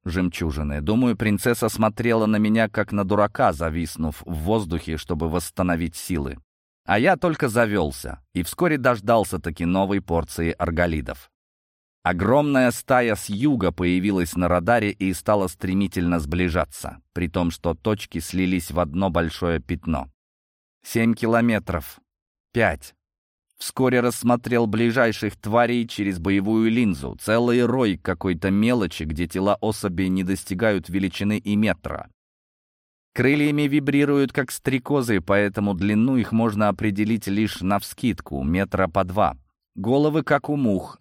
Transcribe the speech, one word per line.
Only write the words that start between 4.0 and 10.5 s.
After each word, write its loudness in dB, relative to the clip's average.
в -6
воздухе, -2
чтобы -4
восстановить -2
силы. -6
А 2
я 4
только -2
завёлся -2
и 0
вскоре 0
дождался-таки 0
новой 2
порции -2